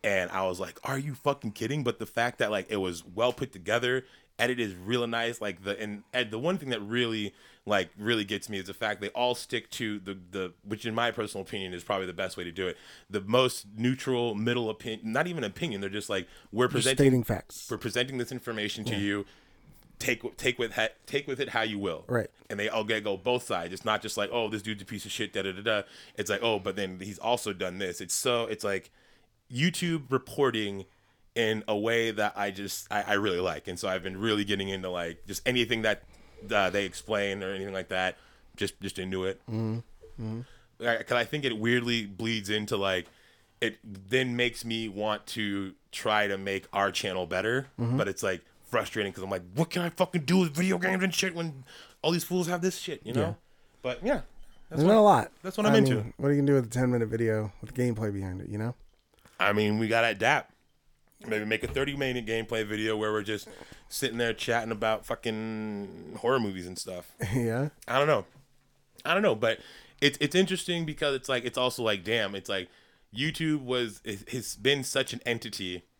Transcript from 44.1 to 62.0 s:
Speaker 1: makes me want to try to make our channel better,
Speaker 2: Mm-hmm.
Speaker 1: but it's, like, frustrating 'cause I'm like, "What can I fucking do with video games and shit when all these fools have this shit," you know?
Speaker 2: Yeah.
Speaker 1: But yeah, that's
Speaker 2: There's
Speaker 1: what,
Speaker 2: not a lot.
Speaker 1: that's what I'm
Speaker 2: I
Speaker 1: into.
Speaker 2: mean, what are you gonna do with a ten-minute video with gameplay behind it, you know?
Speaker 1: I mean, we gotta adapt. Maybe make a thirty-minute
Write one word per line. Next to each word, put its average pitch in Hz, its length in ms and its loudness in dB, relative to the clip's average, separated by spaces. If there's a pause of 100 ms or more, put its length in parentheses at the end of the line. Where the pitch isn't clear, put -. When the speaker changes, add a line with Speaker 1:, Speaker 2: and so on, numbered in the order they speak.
Speaker 1:
makes 120 300 0
me 113 240 -2
want 104 400 -2
to 98 460 -4 (180)
try 107 340 2
to 98 100 0
make 98 360 -4
our 101 180 4
channel 92 360 -2
better, 110 420 0 (120)
Speaker 2:
Mm-hmm. 117 160 2
Speaker 1:
but 107 120 2
it's, 95 140 -4
like, 95 200 -2 (260)
frustrating 107 440 0
'cause 92 100 -8
I'm 95 80 -4
like, 92 140 -2 (100)
"What 160 160 2
can 180 120 0
I 170 80 0
fucking 175 320 2
do 170 160 6
with 170 180 4
video 185 200 2
games 185 280 2
and 185 100 0
shit 185 220 0
when 160 260 -4 (400)
all 151 80 4
these 170 140 2
fools 180 240 2
have 175 140 0
this 180 160 0
shit," - 280 -8
you 113 60 -6
know? 123 80 4
Speaker 2:
Yeah. 104 140 2 (460)
Speaker 1:
But 123 240 -4
yeah, 254 100 4
that's - 100 0 (460)
Speaker 2:
There's 139 140 2
Speaker 1:
what, 185 100 10
Speaker 2:
not 220 40 10
a 214 40 10
lot. 175 300 8 (120)
Speaker 1:
that's 190 120 -6
what 208 100 2
I'm 220 80 8
Speaker 2:
I - 40 10
Speaker 1:
into. 135 160 8
Speaker 2:
mean, 107 220 -2
what 139 120 2
are 143 40 6
you 143 80 6
gonna 139 80 4
do 143 60 8
with 131 120 6
a 110 40 -12
ten-minute 123 380 2
video 110 520 0
with - 140 -12
gameplay 110 380 0
behind 95 280 -4
it, - 80 -10
you 104 100 -6
know? 113 160 -2 (640)
Speaker 1:
I 101 140 6
mean, 107 260 4
we 113 80 2
gotta 113 220 4
adapt. 113 440 2 (720)
Maybe 107 180 0
make 107 180 0
a 117 60 -4
thirty-minute 135 580 -2